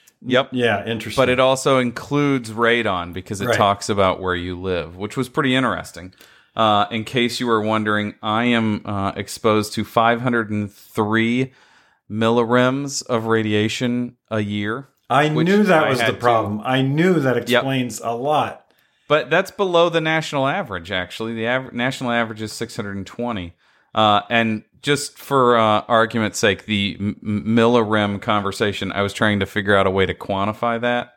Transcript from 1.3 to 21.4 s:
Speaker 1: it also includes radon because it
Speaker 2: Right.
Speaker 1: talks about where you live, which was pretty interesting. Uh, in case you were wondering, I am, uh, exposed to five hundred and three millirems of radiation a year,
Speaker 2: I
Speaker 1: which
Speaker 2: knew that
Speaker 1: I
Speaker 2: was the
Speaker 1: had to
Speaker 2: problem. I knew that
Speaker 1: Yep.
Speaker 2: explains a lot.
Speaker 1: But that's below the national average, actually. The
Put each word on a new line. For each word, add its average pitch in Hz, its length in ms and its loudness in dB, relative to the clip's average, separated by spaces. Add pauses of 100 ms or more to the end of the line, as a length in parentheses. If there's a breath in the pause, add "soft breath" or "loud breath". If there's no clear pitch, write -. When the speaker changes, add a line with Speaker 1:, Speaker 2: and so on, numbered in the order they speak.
Speaker 1:
it 127 100 2
also 131 380 4
includes 127 720 -2
radon 107 640 0
because 95 260 -10
it 101 80 -4
Speaker 2:
Right. 113 80 2
Speaker 1:
talks 101 320 2
about 98 320 2
where 92 160 -2
you 90 240 -8
live, 90 360 -4
which 101 200 -10
was 127 140 -4
pretty 135 240 0
interesting. 92 580 -4 (440 soft breath)
Uh, 104 360 4
in 110 120 -4
case 120 360 -2
you 127 80 -4
were 113 120 2
wondering, 107 640 0
I 110 220 -2
am, 113 420 0
uh, 98 300 -4
exposed 107 580 -2
to 110 100 -4
five 117 360 2
hundred 120 300 -2
and 104 220 -4
three 113 800 0 (580 soft breath)
millirems 123 920 2
of 113 240 -2
radiation 113 920 0 (140)
a 110 100 -2
year, 104 480 -6 (220)
Speaker 2:
I 143 200 4
Speaker 1:
which 156 160 2
Speaker 2:
knew 202 180 4
that 165 200 4
Speaker 1:
I 110 60 0
Speaker 2:
was 123 80 0
the 117 80 0
Speaker 1:
had 104 80 0
to - 60 -10
Speaker 2:
problem. 107 440 2
I 131 180 2
knew 156 380 2
that 131 140 2 (140)
Speaker 1:
Yep. 120 140 4
Speaker 2:
explains 127 380 -4
a 117 120 -4
lot. 131 480 -2 (480)
Speaker 1:
But 147 220 2
that's 185 200 2
below 175 400 2
the 165 100 0
national 156 460 -2
average, 110 440 -6
actually. 101 440 -6
The 113 120 -4